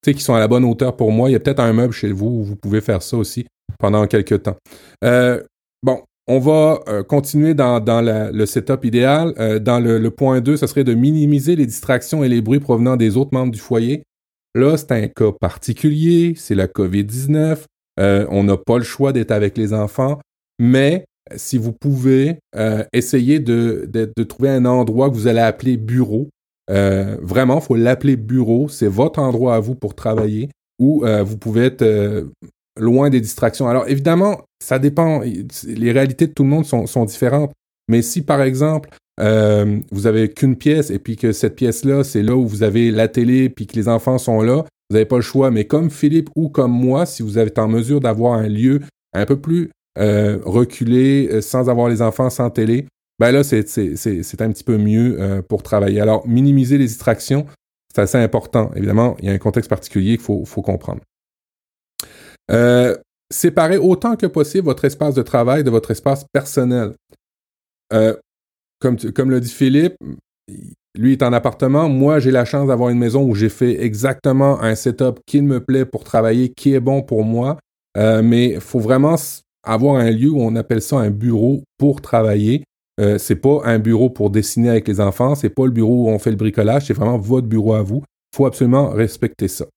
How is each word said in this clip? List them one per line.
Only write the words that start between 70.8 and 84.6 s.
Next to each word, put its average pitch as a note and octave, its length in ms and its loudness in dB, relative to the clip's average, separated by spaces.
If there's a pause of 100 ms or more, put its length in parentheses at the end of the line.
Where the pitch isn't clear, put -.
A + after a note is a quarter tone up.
lui B2 160 4
est C3+ 100 0
en B2 100 2
appartement. C3+ 560 0
Moi, C#3 300 2
j'ai C3 120 2
la B2 140 2
chance C#3+ 220 -2
d'avoir B2 220 0
une A#2+ 100 0
maison A#2+ 240 0
où B2 100 2
j'ai G#2 160 2
fait B2 320 0
exactement C3 800 0
un A2 140 0
setup B2 500 -2
qui D3 160 0
me C3+ 220 0
plaît C3 220 0
pour - 180 -10
travailler, A#2 460 0
qui C#3 240 -2
est C3+ 60 2
bon C3 220 0
pour A2 220 -2
moi. A#2 340 -2 (400)
Euh, A2 240 4
mais A#2 380 2
faut - 200 -6
vraiment C3 360 2
s-, - 260 -8 (220)
avoir A#2+ 320 0
un A#2 160 2
lieu A#2 180 2
où D3 120 0
on A2+ 140 -2
appelle A2+ 260 -2
ça - 160 -2
un A2 120 0
bureau A#2 540 0 (140)
pour C#3 240 0
travailler. A2 640 0 (360)
Euh, G#2 180 2
c'est G2+ 180 -2
pas C#3 300 2
un A2+ 140 2
bureau A2+ 300 2
pour G#2 200 -4
dessiner A2 400 0